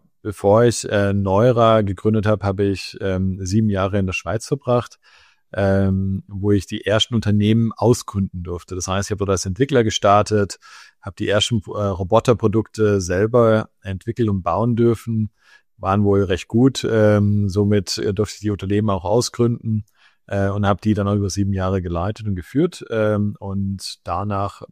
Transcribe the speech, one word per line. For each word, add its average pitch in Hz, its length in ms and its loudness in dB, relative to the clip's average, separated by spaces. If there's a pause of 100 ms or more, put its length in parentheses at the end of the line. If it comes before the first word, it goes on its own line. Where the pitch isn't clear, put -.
(220)
bevor 104 440 2
ich, - 240 0
äh, 101 240 0
Neura 110 720 4
gegründet 107 440 0
hab, 107 180 0
hab 98 160 -2
ich, 98 400 -2
ähm, 95 440 -2
sieben 107 260 2
Jahre 98 280 0
in 95 80 0
der 95 60 -4
Schweiz 98 340 -6
verbracht, 123 540 -2 (520)
ähm, 95 760 0
wo 101 240 -2
ich 101 140 0
die - 180 -10
ersten 110 300 0
Unternehmen 107 640 2
ausgründen 98 640 0
durfte. 87 320 -10
Das 90 120 -8
heißt, 95 220 -4
ich - 40 -4
hab 98 60 -6
dort 101 120 -2
als 95 160 0
Entwickler 120 380 2
gestartet, 104 720 2 (420)
hab - 160 -14
die 104 120 -4
ersten, 104 380 0
äh, - 40 -14
Roboterprodukte 104 1300 0
selber 110 720 2 (120)
entwickeln 107 460 -4
und 98 140 -2
bauen 107 340 0
dürfen, 113 540 0 (460)
waren 98 280 0
wohl 101 200 4
recht 92 240 -4
gut. 131 400 2
Ähm, 104 600 2
somit, 101 500 0
äh, 107 140 -2
durfte 101 220 -4
ich - 80 -20
die 104 80 -2
Unternehmen 101 400 -2
auch 92 140 -4
ausgründen, 113 800 0 (420)
äh, 98 220 -2
und 101 140 -2
hab 101 160 0
die 107 140 2
dann 101 140 -2
auch 104 80 0
über 101 140 -2
sieben 101 220 -2
Jahre 95 300 -2
geleitet 90 460 -6
und 98 80 -2
geführt. 147 540 -4
Ähm, 107 500 0
und 98 640 -6
danach 98 680 -6